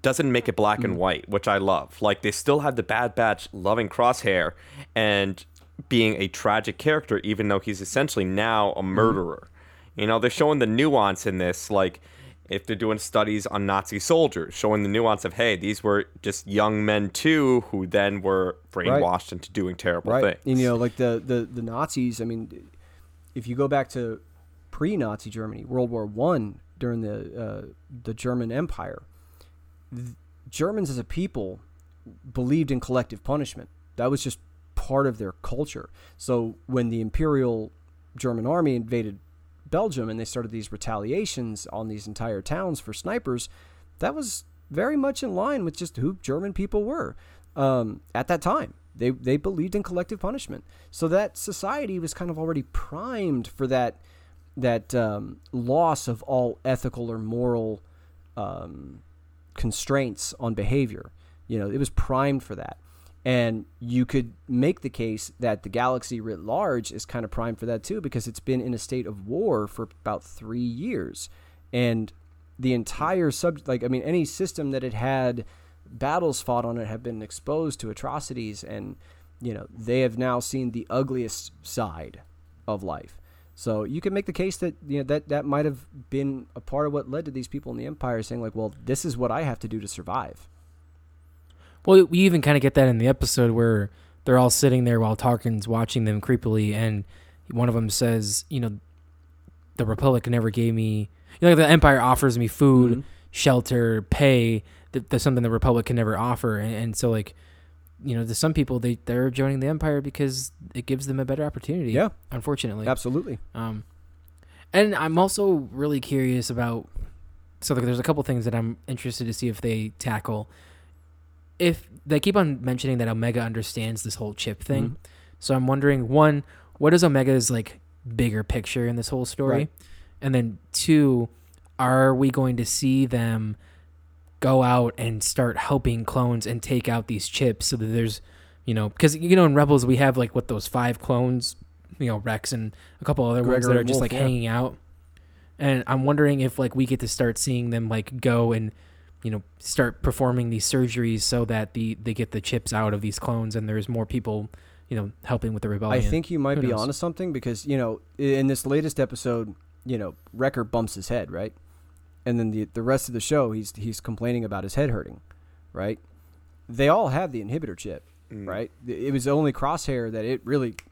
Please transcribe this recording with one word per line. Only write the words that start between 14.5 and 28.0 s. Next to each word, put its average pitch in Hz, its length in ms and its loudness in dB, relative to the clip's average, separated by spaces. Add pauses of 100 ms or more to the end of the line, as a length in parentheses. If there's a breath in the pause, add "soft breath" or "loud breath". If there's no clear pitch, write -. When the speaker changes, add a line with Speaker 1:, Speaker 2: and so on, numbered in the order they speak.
Speaker 1:
showing 107 280 2
the 101 60 -2
nuance 110 360 2
of, 85 100 -6
hey, 113 220 2
these 98 260 -4
were 101 220 2 (180)
just - 240 -6
young 107 380 2
men 104 260 2
too 139 520 2 (100)
who 95 140 -2
then 101 360 2
were 95 340 0 (180)
Speaker 2:
Right. 90 120 -2
Speaker 1:
brainwashed 92 460 0
into - 180 -12
doing 92 240 -4
terrible 87 380 -2
Speaker 2:
Right. 131 100 2
Speaker 1:
things. 101 240 2
Speaker 2:
And, 131 140 2
you 123 80 4
know, 120 80 2
like, 117 200 -2
the, 120 280 0
the, 123 160 -2 (100)
the 120 120 -8
Nazis, 120 580 -4
I 113 40 -4
mean, 113 440 -8 (680 soft breath)
if 117 140 -8
you 120 80 -4
go 139 120 2
back 139 220 0
to 117 300 -6 (500)
pre-Nazi 139 600 -4
Germany, 107 340 -10
World 123 260 -2
War 110 160 -4
One, 110 540 -2 (180)
during 120 220 -4
the, 107 420 -8
uh, 104 200 -10 (420)